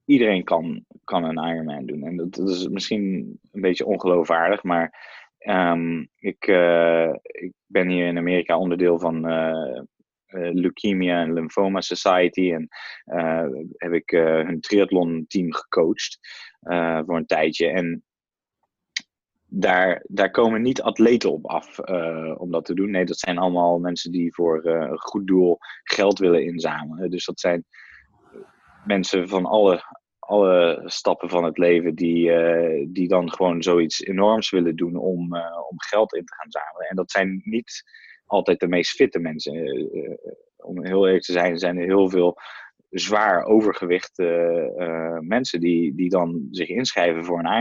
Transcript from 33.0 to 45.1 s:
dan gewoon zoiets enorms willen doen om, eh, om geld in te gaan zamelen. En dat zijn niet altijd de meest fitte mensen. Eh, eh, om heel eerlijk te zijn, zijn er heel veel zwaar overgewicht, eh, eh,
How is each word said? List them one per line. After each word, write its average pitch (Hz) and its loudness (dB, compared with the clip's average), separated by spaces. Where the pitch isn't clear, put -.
dan 87 2
gewoon 85 0
zoiets 85 2
enorms 104 2
willen 85 0
doen 85 -4
om, 87 -4
eh, 85 -6
om 85 -14
geld 107 0
in 87 -6
te - -20
gaan 78 -16
zamelen. 80 -10
En 95 -8
dat 92 -4
zijn 95 0
niet 113 -8
altijd 92 2
de 92 0
meest 87 0
fitte - 2
mensen. 78 -6
Eh, 73 -6
eh, 76 -10
om 90 -10
heel 95 2
eerlijk 95 4
te - -8
zijn, 87 2
zijn 87 -2
er 87 -2
heel 95 4
veel 87 2
zwaar 95 2
overgewicht, 98 2
eh, 85 0
eh, 82 -4